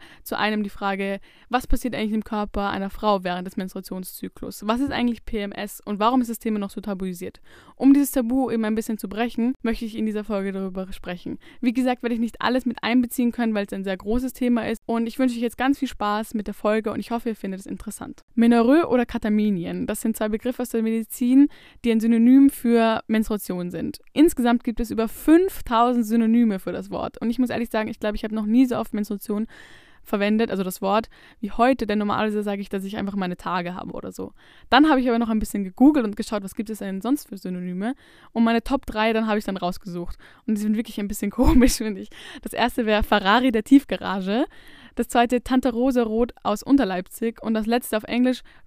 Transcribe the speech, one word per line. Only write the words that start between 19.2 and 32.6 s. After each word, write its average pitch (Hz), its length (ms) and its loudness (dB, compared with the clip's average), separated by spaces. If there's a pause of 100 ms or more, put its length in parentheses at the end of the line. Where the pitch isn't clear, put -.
das 214 140 -6
sind 226 160 -2
zwei 214 140 -2
Begriffe 240 320 -4
aus 247 80 -6
der 226 120 -2
Medizin, 240 640 4 (360)
die 233 60 4
ein 220 100 4
Synonym 233 480 8
für 226 600 2
Menstruation 202 640 -4
sind. 160 260 -8 (140)
Insgesamt 240 500 4
gibt 226 160 -4
es 226 140 -4
über 220 160 0
fünftausend 247 1000 4
Synonyme 226 540 4
für - 100 -6
das 190 220 -8
Wort - 280 -6
und 220 80 -2
ich 240 120 -2
muss 247 100 2
ehrlich 233 200 -4
sagen, 220 180 -2
ich 233 100 -10
glaube, 214 160 -4
ich - 80 -6
habe 214 140 -6
noch 214 100 -4
nie 240 200 6
so 247 100 -4
oft - 180 -6
Menstruation 208 540 -4 (580)
verwendet, 214 440 0
also 196 120 -4
das 185 200 -8
Wort, 202 260 0 (320)
wie 202 100 -8
heute, 247 360 2
denn 208 120 -2
normalerweise 208 440 -2
sage 202 180 -6